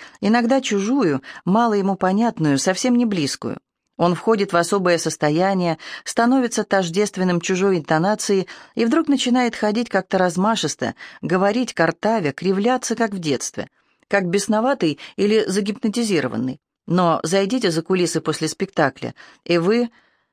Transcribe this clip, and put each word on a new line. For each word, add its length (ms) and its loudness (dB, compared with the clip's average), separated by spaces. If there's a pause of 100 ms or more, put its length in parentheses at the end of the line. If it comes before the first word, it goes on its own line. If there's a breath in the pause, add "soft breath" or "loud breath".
(220 loud breath)
иногда 380 2
чужую, 600 0 (240 loud breath)
мало 300 2
ему 200 0
понятную, 640 0
совсем 400 0
не 80 2
близкую. 540 -4 (360)
Он 200 2
входит 380 0
в 40 4
особое 400 2
состояние, 800 0 (260 loud breath)
становится 600 2
тождественным 800 0
чужой 360 0
интонации 720 0 (280 loud breath)
и 100 0
вдруг 220 2
начинает 480 2
ходить 340 -2
как-то 280 -2
размашисто, 800 0 (260 loud breath)
говорить 520 0
картавя, 580 0
кривляться, 640 0
как 160 -2
в 80 -8
детстве, 500 -4 (380)
как 200 0
бесноватый 720 0 (160 loud breath)
или 320 2
загипнотизированный. 1120 -2 (280)
Но 360 2
зайдите 460 0
за 120 0
кулисы 400 0
после 260 -4
спектакля, 640 -6 (300 loud breath)
и 140 0
вы 340 0 (420 soft breath)